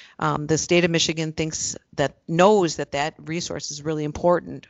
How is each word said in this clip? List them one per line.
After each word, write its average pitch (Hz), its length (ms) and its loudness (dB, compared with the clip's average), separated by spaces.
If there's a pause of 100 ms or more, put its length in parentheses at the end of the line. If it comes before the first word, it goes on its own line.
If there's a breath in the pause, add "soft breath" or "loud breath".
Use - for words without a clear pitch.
(180 loud breath)
um, 147 280 -2
the 151 120 2
state 175 260 2
of 175 60 2
Michigan 160 420 -2
thinks - 440 -6 (200)
that, 139 200 0 (120)
knows 180 480 4
that 147 160 -6
that 147 260 -4
resource 160 520 -8
is 147 120 -12
really 151 220 -4
important 151 640 0